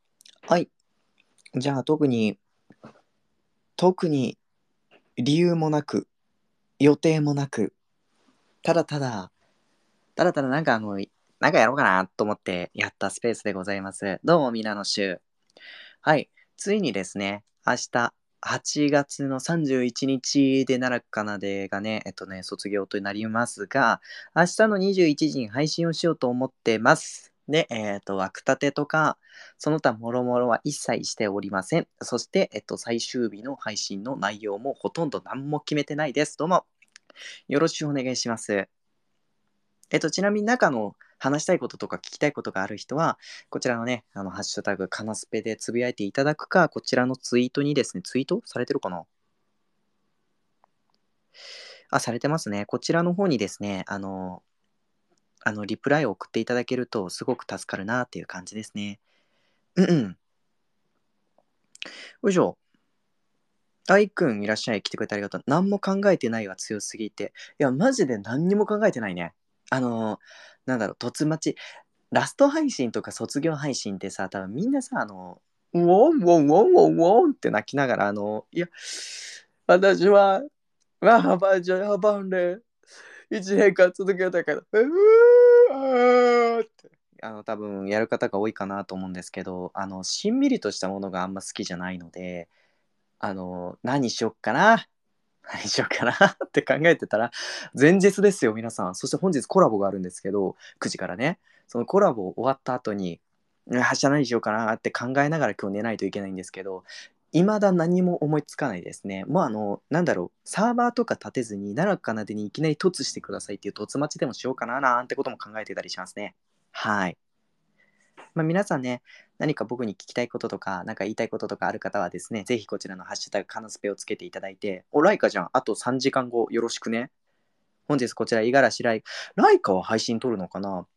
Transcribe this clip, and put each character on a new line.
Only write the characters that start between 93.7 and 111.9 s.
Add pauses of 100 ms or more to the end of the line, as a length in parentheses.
何
し
よ
っ
か
な、 (560)
何
し
よ
っ
か
な
っ
て
考
え
て
た
ら、 (460)
前
日
で
す
よ、
皆
さ
ん。
そ
し
て
本
日
コ
ラ
ボ
が
あ
る
ん
で
す
け
ど、 (240)
九
時
か
ら
ね、 (300)
そ
の
コ
ラ
ボ
終
わ
っ
た
後
に、 (480)
「う
ん、
明
日
何
し
よ
う
か
な」
っ
て
考 (140)
え
な
が
ら
今
日
寝
な
い
と
い
け
な
い
ん
で
す
け
ど、 (480)
未
だ
何
も
思
い
つ
か
な
い
で
す
ね。
も
う
あ
の、
な
ん
だ
ろ
う、
サ
ー
バ
ー
と
か
立
て
ず
に、
奈